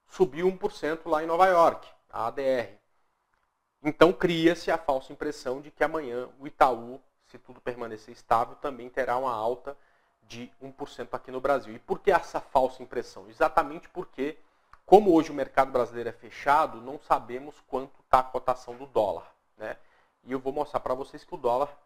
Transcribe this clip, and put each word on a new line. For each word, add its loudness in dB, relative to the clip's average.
subiu 0
um 0
por -4
cento -6
lá 2
em -6
Nova 4
York, 4
a -4
A -4
D -8
R. -2
Então, 6
cria-se 0
a 0
falsa -4
impressão -8
de -20
que -2
amanhã -6
o -14
Itaú, 2
se -20
tudo -20
permanecer -12
estável, 0
também -12
terá -4
uma -4
alta -4
de -16
um -16
por -14
cento -12
aqui -10
no -8
Brasil. -2
E -18
por -6
que 2
essa 0
falsa 0
impressão? -10
Exatamente 0
porque, -8
como 8
hoje 4
o -10
mercado 0
brasileiro -2
é -10
fechado, 0
não -14
sabemos -4
quanto -8
tá 6
a -4
cotação -4
do -16
dólar, -2
né? -10
E -10
eu -4
vou -6
mostrar -4
pra -4
vocês -14
que -14
o -14
dólar 0